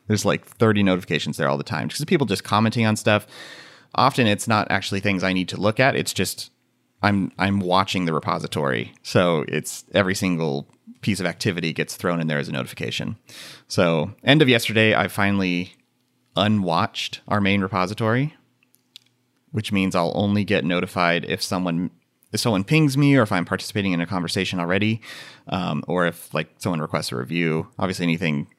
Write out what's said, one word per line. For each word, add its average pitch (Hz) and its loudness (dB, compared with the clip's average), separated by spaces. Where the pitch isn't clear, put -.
there's, 104 0
like, 90 0
thirty 107 2
notifications 90 0
there 73 0
all 71 0
the 71 -4
time, 67 -4
just - -6
people 143 2
just - -2
commenting 110 2
on 107 2
stuff. 107 2
Often 127 4
it's 104 0
not 107 2
actually 95 -2
things 95 0
I 92 2
need 92 -2
to 87 -6
look 104 0
at. 131 4
It's - -2
just - -4
I'm, 101 2
I'm 101 0
watching 92 0
the 80 0
repository. 73 -2
So 87 2
it's - -6
every 92 4
single 80 -2
piece 98 -2
of 90 -2
activity 85 -2
gets 78 -6
thrown 87 -2
in 80 -2
there 76 0
as 71 -4
a - -8
notification. 64 -8
So 85 2
end 147 6
of 135 4
yesterday, 110 4
I 87 2
finally 95 -2
unwatched 98 0
our 104 0
main 98 2
repository, 107 0
which 104 -4
means 95 0
I'll 85 2
only 101 2
get 90 0
notified 87 0
if - -4
someone, 90 -2
if 107 -4
someone 101 2
pings 151 4
me 143 6
or 127 6
if 107 0
I'm 87 0
participating 98 -2
in 85 0
a 85 -2
conversation 90 -2
already, 101 0
um, 90 -2
or 87 2
if, - -6
like, 82 -2
someone 87 -2
requests 78 -4
a - -6
review. 80 -2
Obviously, 92 -4
anything 82 0